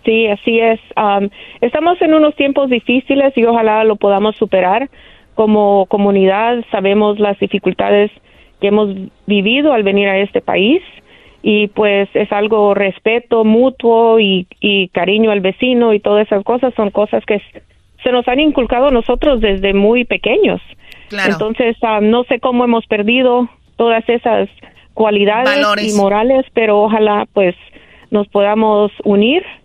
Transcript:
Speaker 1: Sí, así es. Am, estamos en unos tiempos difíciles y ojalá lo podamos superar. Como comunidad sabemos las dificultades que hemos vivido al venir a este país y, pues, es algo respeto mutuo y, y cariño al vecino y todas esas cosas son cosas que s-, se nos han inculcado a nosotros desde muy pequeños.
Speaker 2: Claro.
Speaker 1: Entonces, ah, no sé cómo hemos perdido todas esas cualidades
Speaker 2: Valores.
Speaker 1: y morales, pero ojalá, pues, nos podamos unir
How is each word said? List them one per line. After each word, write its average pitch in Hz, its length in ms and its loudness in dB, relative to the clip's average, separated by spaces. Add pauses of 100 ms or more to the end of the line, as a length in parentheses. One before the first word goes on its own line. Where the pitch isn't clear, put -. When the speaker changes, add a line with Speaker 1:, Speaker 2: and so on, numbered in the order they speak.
Speaker 1:
Sí, 226 240 0
así 226 320 -2
es. 226 200 0 (160)
Am, 202 340 0 (320)
estamos 311 400 -2
en 311 140 2
unos 302 200 2
tiempos 277 360 -2
difíciles 262 640 0
y 226 100 2
ojalá 220 380 0
lo 220 120 2
podamos 208 420 0
superar. 196 520 -2 (460)
Como 208 520 2
comunidad 202 840 0
sabemos 208 480 0
las 202 200 -2
dificultades 202 720 -2 (520)
que 202 80 -2
hemos 202 260 0 (320)
vivido 226 460 0
al 220 100 0
venir 202 260 0
a 190 80 -2
este 196 240 -2
país 220 400 0 (600)
y, 208 260 0
pues, 202 480 -2
es 208 180 -2
algo 208 400 0
respeto 220 720 -2
mutuo 233 760 2
y, 190 260 0 (140)
y 196 300 -2
cariño 208 420 0
al 202 80 0
vecino 233 540 0
y 208 80 0
todas 208 260 0
esas 202 160 -2
cosas 247 320 -2
son 208 160 -2
cosas 214 340 -2
que 214 100 -2
s-, - 280 -12 (400)
se 254 80 0
nos 247 160 0
han 254 140 0
inculcado 269 460 0
a 285 40 2
nosotros 247 480 0
desde 196 340 0
muy 214 300 2
pequeños. 233 560 -2 (480)
Speaker 2:
Claro. 196 240 -4
Speaker 1:
Entonces, 226 500 -2
ah, 220 200 0
no 233 240 2
sé 247 160 -4
cómo 247 240 0
hemos 226 220 0
perdido 240 600 0 (300)
todas 233 320 0
esas 220 400 -2 (440)
cualidades 214 640 0
Speaker 2:
Valores. 208 380 -2
Speaker 1:
y 208 40 0
morales, 220 560 0
pero 214 280 2
ojalá, 214 500 0
pues, 185 240 0 (560)
nos 208 160 -2
podamos 208 640 0 (140)
unir 220 380 2 (220)